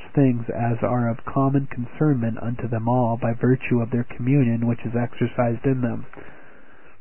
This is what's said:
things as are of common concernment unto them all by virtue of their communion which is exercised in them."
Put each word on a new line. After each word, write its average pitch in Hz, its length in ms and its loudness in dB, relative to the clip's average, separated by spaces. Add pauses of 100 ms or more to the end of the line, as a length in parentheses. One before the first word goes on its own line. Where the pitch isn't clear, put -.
(140)
things 127 360 4
as 117 320 0
are 120 260 0
of 113 160 -4
common 139 420 2
concernment 120 760 0
unto 120 260 -4
them 113 180 -2
all 120 300 2
by 117 160 0
virtue 123 480 2
of 113 100 -2
their 120 140 0
communion 120 640 2
which 117 180 0
is 113 100 -4
exercised 120 680 0
in 131 160 2
them." 110 240 -2 (960)